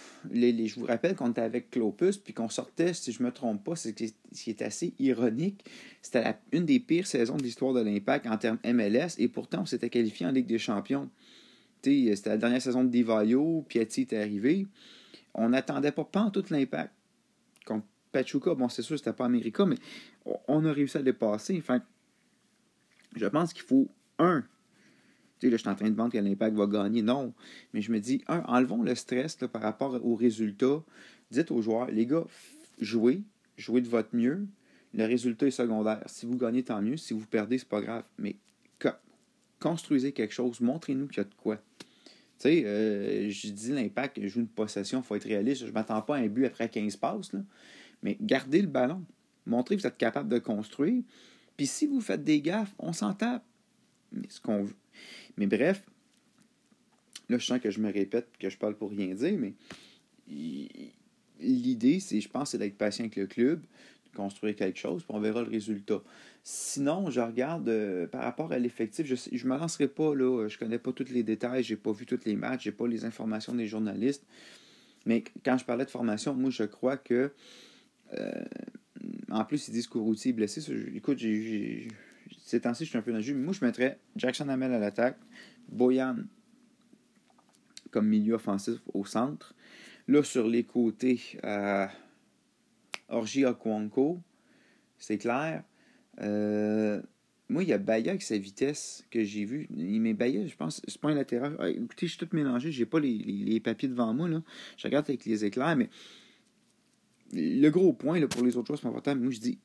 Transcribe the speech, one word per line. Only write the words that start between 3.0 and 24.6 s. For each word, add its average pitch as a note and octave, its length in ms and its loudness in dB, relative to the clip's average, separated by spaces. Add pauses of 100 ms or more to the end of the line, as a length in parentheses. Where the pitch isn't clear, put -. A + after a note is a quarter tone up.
je B2 100 -2
me B2 80 0
trompe A2 320 -4
pas, E3 140 -4
c'est A2 160 -8
que, A#2 120 -4
ce - 380 -14
qui A#2+ 60 -6
est A2 120 -6
assez - 380 -4
ironique, B2+ 640 2 (380)
c'était A2+ 220 0
la, G#2+ 160 -2 (120)
une E3+ 140 2
des C3+ 140 6
pires E3+ 280 0
saisons C3 300 0
de C#3 60 -2
l'histoire B2+ 300 -2
de B2 80 4
l'Impact G#2+ 460 0
en A2 100 0
termes A2+ 260 0
M A#2+ 180 4
L G#2 160 4
S, E3 200 0
et B2 120 4
pourtant, - 320 -4
on F3 40 -2
s'était A#2 240 -4
qualifié D#3+ 360 2
en C#3+ 60 2
Ligue C3 140 2
des A#2 120 0
Champions. C3 520 -2 (720)
T'sais, C3+ 360 6
c'était G#2+ 140 -2
la G#2+ 60 2
dernière A#2+ 240 2
saison B2+ 220 2
de B2+ 60 4
Di A#2+ 140 4
Vaio, B2 640 4
Piatti A2+ 320 0
était A#2 160 0
arrivé. G#2+ 500 2 (680)
On A#2 160 2
n'attendait C#3 440 2
pas, D#3 100 -2
pas G3 180 0
en A3 100 2
tout G3+ 180 0
l'Impact. C3+ 420 0 (720)
Contre A2 200 -4 (260)
Pachuca, C#3+ 440 0
bon, B2+ 120 0
c'est A#2+ 140 -4
sûr, D3 160 -4
c'était A2 160 -4
pas B2+ 120 -2
América, A#2+ 400 2
mais C#3+ 120 2 (480)
on, - 120 -4 (120)
on D#3 160 4
a D#3 80 2
réussi C#3+ 240 0
à - 20 2
le C3+ 60 -2
dépasser. A2+ 540 0
Enfin, B2+ 220 0 (1300)
je G#2 100 0
pense D3 280 2
qu'il - 100 -16
faut, C3+ 240 4 (300)
un, E3 260 6 (960)